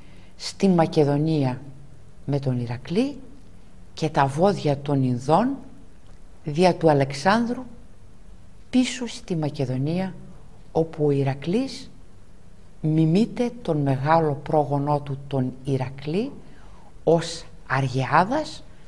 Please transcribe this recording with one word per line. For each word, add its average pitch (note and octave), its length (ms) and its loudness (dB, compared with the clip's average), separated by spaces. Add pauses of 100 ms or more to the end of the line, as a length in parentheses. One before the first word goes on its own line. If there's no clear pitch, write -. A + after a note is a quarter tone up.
(380)
στην - 340 0
Μακεδονία D3+ 920 4 (640)
με C#3 140 0
τον B2+ 200 0
Ηρακλή E3+ 580 -2 (760)
και D#3 160 -2
τα C#3+ 160 4
βόδια C#3+ 540 2
των C#3 240 2
Ινδών D#3+ 520 2 (880)
δια E3+ 320 4
του E3 140 6
Αλεξάνδρου G3+ 720 4 (1080)
πίσω B3 380 2
στη - 280 -6
Μακεδονία, D3 800 0 (640)
όπου D#3+ 300 2
ο D3 60 6
Ηρακλής D3+ 800 0 (920)
μιμείται D#3+ 680 4 (100)
τον D#3 160 0
μεγάλο C#3+ 640 4
πρόγονό C#3+ 560 2
του, C#3 180 -6 (100)
τον B2+ 260 0 (100)
Ηρακλή, D3+ 680 -2 (720)
ως - 420 2 (220)
Αργιάδας, C3+ 960 2 (240)